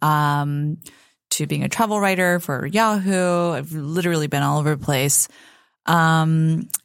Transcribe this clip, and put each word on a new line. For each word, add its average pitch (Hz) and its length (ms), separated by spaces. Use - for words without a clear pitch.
um, 147 760
to 151 160
being 147 180
a 135 40
travel 214 300
writer 185 400
for 147 280
Yahoo. 185 840
I've 147 200
literally 160 540
been 143 160
all 143 160
over 151 180
the 139 80
place. 143 420
Um, 160 840